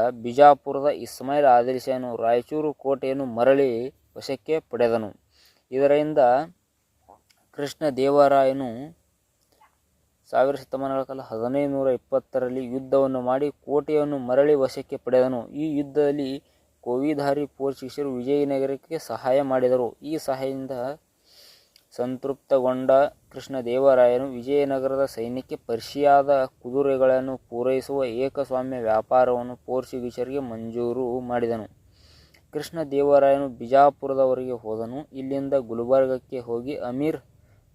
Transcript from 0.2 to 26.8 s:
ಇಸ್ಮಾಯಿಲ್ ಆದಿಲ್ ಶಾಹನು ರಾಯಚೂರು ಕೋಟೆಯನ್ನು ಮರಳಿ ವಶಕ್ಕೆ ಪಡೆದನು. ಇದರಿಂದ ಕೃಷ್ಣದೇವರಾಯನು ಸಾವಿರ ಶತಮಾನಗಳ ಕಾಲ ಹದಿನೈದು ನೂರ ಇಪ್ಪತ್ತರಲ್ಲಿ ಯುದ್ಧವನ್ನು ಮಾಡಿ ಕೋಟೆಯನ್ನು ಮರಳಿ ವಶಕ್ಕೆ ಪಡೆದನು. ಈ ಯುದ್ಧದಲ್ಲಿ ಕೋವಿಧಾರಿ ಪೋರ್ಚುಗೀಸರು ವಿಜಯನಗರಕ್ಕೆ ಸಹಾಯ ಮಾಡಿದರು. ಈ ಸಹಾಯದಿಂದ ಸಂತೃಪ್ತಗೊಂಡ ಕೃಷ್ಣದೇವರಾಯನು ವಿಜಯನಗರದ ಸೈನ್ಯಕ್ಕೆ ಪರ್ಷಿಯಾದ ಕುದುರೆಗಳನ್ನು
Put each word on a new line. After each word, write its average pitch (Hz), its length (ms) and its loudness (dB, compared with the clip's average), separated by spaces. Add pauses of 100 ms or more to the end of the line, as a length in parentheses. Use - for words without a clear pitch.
ಇಸ್ಮಾಯಿಲ್ 131 600 -2
ಆದಿಲ್ 123 340 4
ಶಾಹನು 127 360 -6
ರಾಯಚೂರು 123 560 -2
ಕೋಟೆಯನ್ನು 135 520 -4
ಮರಳಿ 127 680 2
ವಶಕ್ಕೆ - 680 -8
ಪಡೆದನು. 113 520 -2 (580)
ಇದರಿಂದ 143 480 2 (1300)
ಕೃಷ್ಣದೇವರಾಯನು 139 1500 2 (1300)
ಸಾವಿರ 131 240 2
ಶತಮಾನಗಳ 135 480 -6
ಕಾಲ 135 180 -10
ಹದಿನೈದು 127 500 -4
ನೂರ 135 180 -2
ಇಪ್ಪತ್ತರಲ್ಲಿ 127 760 -4
ಯುದ್ಧವನ್ನು 131 560 0
ಮಾಡಿ 135 300 -2
ಕೋಟೆಯನ್ನು 147 680 -2
ಮರಳಿ 135 360 4
ವಶಕ್ಕೆ 135 420 -2
ಪಡೆದನು. 127 520 0
ಈ 147 300 -4
ಯುದ್ಧದಲ್ಲಿ 143 640 -2 (380)
ಕೋವಿಧಾರಿ 139 640 -2
ಪೋರ್ಚುಗೀಸರು 135 680 -8
ವಿಜಯನಗರಕ್ಕೆ 139 840 -2
ಸಹಾಯ 131 440 0
ಮಾಡಿದರು. 127 600 0
ಈ 151 160 -6
ಸಹಾಯದಿಂದ 135 520 -6 (1300)
ಸಂತೃಪ್ತಗೊಂಡ 127 920 -2 (400)
ಕೃಷ್ಣದೇವರಾಯನು 127 1000 2
ವಿಜಯನಗರದ 135 720 -2
ಸೈನ್ಯಕ್ಕೆ 127 520 -8
ಪರ್ಷಿಯಾದ 139 880 2
ಕುದುರೆಗಳನ್ನು 131 920 0